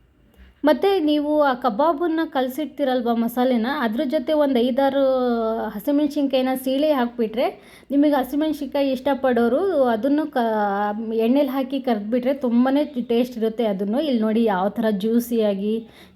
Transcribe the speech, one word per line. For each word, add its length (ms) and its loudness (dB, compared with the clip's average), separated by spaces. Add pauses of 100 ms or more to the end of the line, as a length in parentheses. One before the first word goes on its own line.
(640)
ಮತ್ತು 260 2 (140)
ನೀವು 280 0 (100)
ಆ 140 2
ಕಬಾಬನ್ನು 760 0
ಕಲಸಿಡ್ತೀರಲ್ವ 840 -2
ಮಸಾಲೆನ, 520 0 (120)
ಅದ್ರ 260 -2
ಜೊತೆ 280 -2
ಒಂದು 240 2
ಐದಾರು 440 2 (680)
ಹಸಿಮೆಣ್ಸಿನ್ಕಾಯಿನ 880 0
ಸೀಳಿ 340 0
ಹಾಕ್ಬಿಟ್ರೆ, 540 -2 (440)
ನಿಮಗೆ 260 4
ಹಸಿಮೆಣ್ಸಿನ್ಕಾಯಿ 760 -2
ಇಷ್ಟಪಡೋರು 680 0 (260)
ಅದನ್ನು 380 0
ಕ-, 220 -2 (680)
ಎಣ್ಣೆಲಿ 360 2
ಹಾಕಿ 260 -4
ಕರ್ದ್ಬಿಟ್ರೆ 580 -2
ತುಂಬಾ 340 2 (360)
ಟೇಸ್ಟ್ 300 0
ಇರುತ್ತೆ 280 -2
ಅದನ್ನು. 360 -2
ಇಲ್ಲಿ 200 0
ನೋಡಿ 220 2
ಯಾವ 260 2
ಥರ 160 -2 (100)
ಜ್ಯೂಸಿಯಾಗಿ, 800 0 (420)